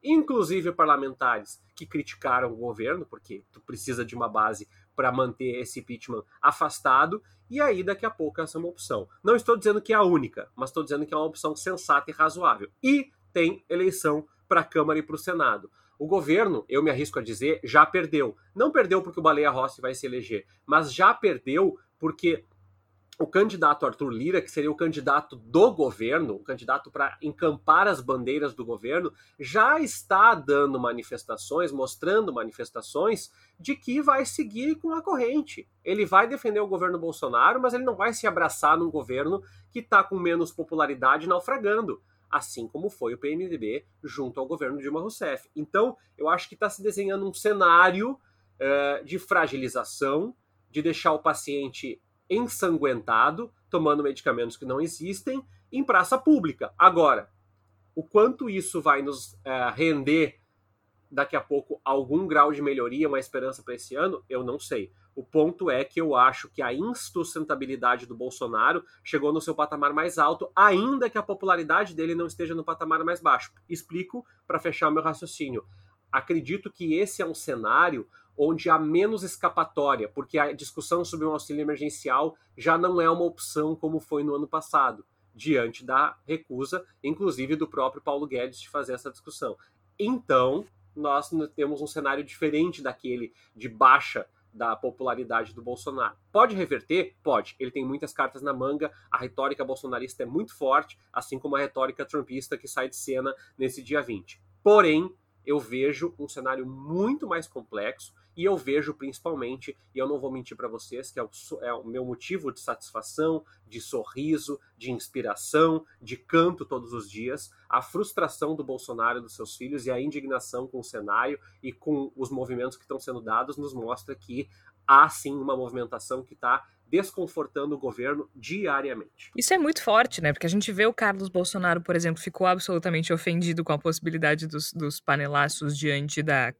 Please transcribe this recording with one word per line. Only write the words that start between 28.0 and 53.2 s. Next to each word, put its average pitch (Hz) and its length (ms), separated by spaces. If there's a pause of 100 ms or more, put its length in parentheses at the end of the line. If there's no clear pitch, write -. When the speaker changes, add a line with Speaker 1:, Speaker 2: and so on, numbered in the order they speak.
Speaker 1:
bandeiras 131 540
do 123 100
governo, 120 480 (280)
já 220 400
está 214 560
dando 143 420
manifestações, 123 960
mostrando 160 600
manifestações 120 1000 (260)
de 277 160
que 269 260
vai 269 240
seguir 262 520
com 320 180
a 320 80
corrente. 294 680 (140)
Ele 196 240
vai 196 220
defender 220 320
o 202 80
governo 180 280
Bolsonaro, 165 640
mas 247 140
ele 247 80
não 240 140
vai 214 160
se 226 120
abraçar 165 540
num 170 100
governo 147 540 (300)
que 233 100
tá 196 220
com 196 120
menos 170 360
popularidade 147 760
naufragando, 202 760 (300)
assim 127 380
como 170 200
foi 120 260
o 120 40
P 147 140
M 180 160
D 165 100
B 113 260 (200)
junto 135 340
ao 131 80
governo 143 320
Dilma 143 220
Rousseff. 180 560
Então, 208 400 (200)
eu 151 120
acho 175 200
que - 60
tá 208 160
se 196 140
desenhando 196 440
um 175 60
cenário, 190 840 (440)
eh, 143 440
de 160 140
fragilização, 143 1160 (340)
de 151 120
deixar 160 320
o 151 40
paciente 139 840 (300)
ensanguentado, 156 1200 (200)